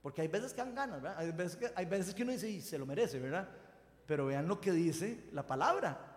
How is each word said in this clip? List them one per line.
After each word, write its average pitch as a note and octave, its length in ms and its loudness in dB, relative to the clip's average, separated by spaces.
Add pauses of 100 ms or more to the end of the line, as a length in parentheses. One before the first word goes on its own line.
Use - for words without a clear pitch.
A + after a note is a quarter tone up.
Porque D3 220 -4
hay D#3+ 60 2
veces A3 260 0
que B3 80 -4
dan B3+ 120 -4
ganas, C4 280 -2
¿verdad? D#3 160 -4
Hay E3 140 0
veces F3 240 -2
que, D#3+ 200 -2
hay F3+ 80 0
veces F#3+ 300 0
que A#3 80 0
uno B3 100 2
dice, G#3+ 160 -2
"Y G3 140 -4
se - 160 -4
lo C3+ 80 -2
merece", C#3+ 340 2
¿verdad? D#3 260 -2 (600)
Pero D3 180 2
vean C#3 240 2
lo G3 100 2
que G3 140 2
dice E3+ 600 2
la C#3 140 -4
palabra F3+ 520 4 (180)